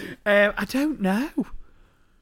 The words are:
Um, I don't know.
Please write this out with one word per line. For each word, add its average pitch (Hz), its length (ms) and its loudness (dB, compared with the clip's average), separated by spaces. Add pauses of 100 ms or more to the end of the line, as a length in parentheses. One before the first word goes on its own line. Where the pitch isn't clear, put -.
(260)
Um, 208 320 4
I 202 100 -2
don't 277 320 -2
know. 208 300 0 (920)